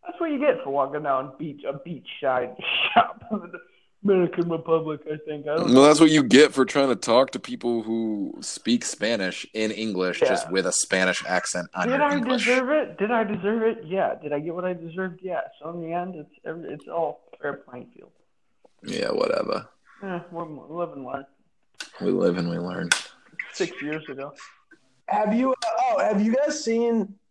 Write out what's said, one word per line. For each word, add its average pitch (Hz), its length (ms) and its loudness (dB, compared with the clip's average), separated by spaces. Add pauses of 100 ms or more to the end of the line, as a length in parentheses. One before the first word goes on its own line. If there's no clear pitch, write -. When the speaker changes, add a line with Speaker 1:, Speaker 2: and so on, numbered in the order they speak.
Speaker 1:
that's 339 140 -12
what 330 100 -2
you 285 80 -2
get 285 240 2
for 139 80 -8
walking 139 320 -2
down 139 360 -2
beach, 151 300 -10
a 139 40 -4
beachside 131 800 -4 (200)
<laughs> - 200 0
shop. - 260 2 (840)
Dominican 180 440 2
Republic, 160 580 -2
I 151 100 -6 (120)
think. 147 180 -8
I 151 100 -2
don't 170 100 0
Speaker 2:
Well, 120 80 4
Speaker 1:
know. 131 100 10
Speaker 2:
that's 151 160 8
what 160 100 10
you 156 140 6
get 131 280 10
for 131 120 4
trying 139 240 2
to 120 80 2
talk 113 360 4
to - 80 -6
people 120 420 -4
who 110 580 -2
speak - 440 -2
Spanish 104 720 -2
in 110 160 0
English, 92 520 -2
Speaker 1:
Yeah. 143 60 4
Speaker 2:
just - 220 0
with 92 160 2
a 90 60 0
Spanish 92 540 2
accent 90 480 -2
on - 140 -2
Speaker 1:
Did 254 100 2
Speaker 2:
your 294 60 4
Speaker 1:
I 285 120 2
Speaker 2:
English. 240 280 0
Speaker 1:
deserve 254 260 2
it? 302 280 0
Did 208 140 0
I 226 120 2
deserve 208 380 -2
it? 226 220 -2
Yeah. 165 360 0
Did 147 120 -6
I 147 80 -2
get 160 140 -8
what 180 100 -6
I 185 80 -2
deserved? 170 500 -8
Yeah. 175 200 -6 (180)
So 156 100 -12
in 175 120 -10
the 160 100 -8
end, 175 240 -6
it's 151 140 -16 (140)
every, 160 280 -10
it's 151 160 -14
all 160 400 -4 (120)
fair 143 140 -6
playing 123 420 -18
field. - 140 -20 (760)
Speaker 2:
Yeah, - 260 -4
whatever. - 580 -2 (360)
Speaker 1:
Eh, 185 140 -8 (140)
we, 170 120 -10
we 151 160 -14 (160)
live 175 160 -4
and 139 120 -14
learn. 139 220 -10 (760)
Speaker 2:
We 95 100 -2
live 92 280 2
and 85 120 -2
we 85 80 -4
learn. 90 320 -6 (640)
Speaker 1:
Six - 300 -6
years 151 260 -6
ago. 135 240 -10 (720)
Speaker 3:
Have 208 280 0
you, 254 180 2
uh, - 20 2 (260)
oh, 254 200 2
have 208 220 2
you 226 120 2
guys 294 300 0
seen, 226 500 0 (160)